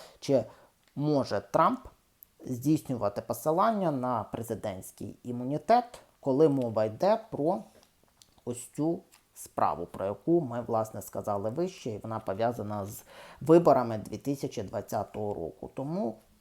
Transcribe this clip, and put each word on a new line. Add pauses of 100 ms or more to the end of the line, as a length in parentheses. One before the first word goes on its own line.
(200)
чи (520)
може (100)
Трамп (680)
здійснювати
посилання
на
президентський
імунітет, (200)
коли
мова
йде (120)
про (840)
ось
цю (340)
справу,
про
яку
ми,
власне,
сказали
вище,
і
вона
пов'язана
з (380)
виборами
дві
тисячі
двадцятого
року.
Тому (260)